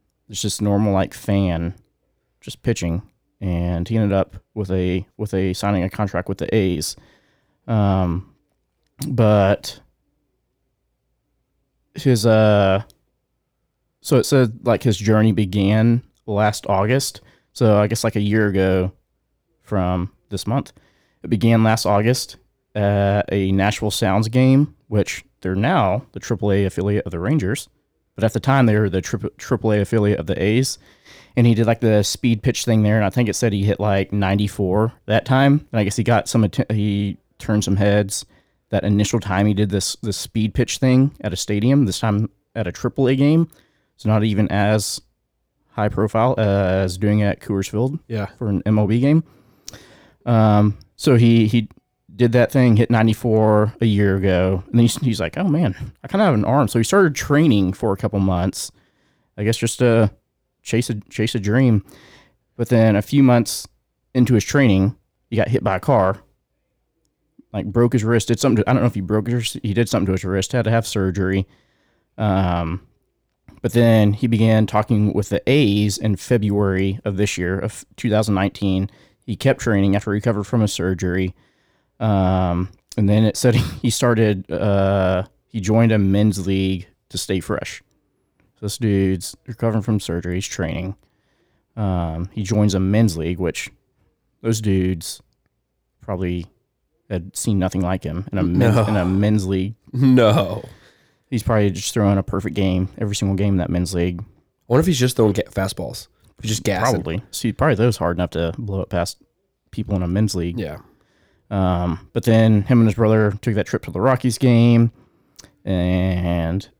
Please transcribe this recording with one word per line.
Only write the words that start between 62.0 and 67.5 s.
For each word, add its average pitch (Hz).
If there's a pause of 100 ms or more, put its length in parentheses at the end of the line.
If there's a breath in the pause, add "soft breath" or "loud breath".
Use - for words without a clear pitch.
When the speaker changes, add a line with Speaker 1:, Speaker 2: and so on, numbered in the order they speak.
Speaker 1:
But 120
then 113
a 104
few 143
months 120 (460)
into 123
his 104
training, 107 (340)
he -
got 104
hit 113
by 98
a 92
car, 98 (1300)